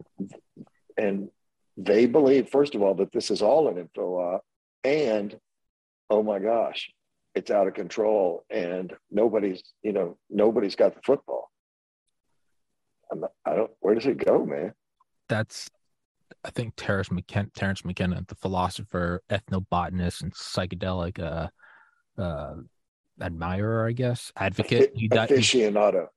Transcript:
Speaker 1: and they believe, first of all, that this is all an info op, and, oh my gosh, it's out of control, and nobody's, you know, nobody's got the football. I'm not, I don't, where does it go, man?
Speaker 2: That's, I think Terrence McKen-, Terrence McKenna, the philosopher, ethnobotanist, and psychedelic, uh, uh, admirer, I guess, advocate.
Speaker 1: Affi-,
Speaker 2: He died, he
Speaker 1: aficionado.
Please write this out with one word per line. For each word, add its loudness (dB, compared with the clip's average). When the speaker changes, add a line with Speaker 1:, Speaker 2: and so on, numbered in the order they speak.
Speaker 1:
and -2
they 4
believe, 4
first 2
of 0
all, 4
that 0
this -2
is 0
all 4
an -2
info -6
op, -4
and, 0
oh 4
my -2
gosh, -2
it's -4
out 4
of -2
control, 0
and -4
nobody's, 0
you -2
know, -2
nobody's 2
got 2
the -20
football. -2
I'm -8
not, -8
I 0
don't, 0
where 4
does -4
it 0
go, 4
man? -6
Speaker 2:
That's, -4
I -12
think -6
Terrence -4
McKen-, -4
Terrence -4
McKenna, -4
the -14
philosopher, -4
ethnobotanist, -2
and -8
psychedelic, -6
uh, -6
uh, -6
admirer, -2
I -2
guess, -4
advocate. 2
Speaker 1:
Affi-, -8
Speaker 2:
He -2
died, 4
he 6
Speaker 1:
aficionado. 4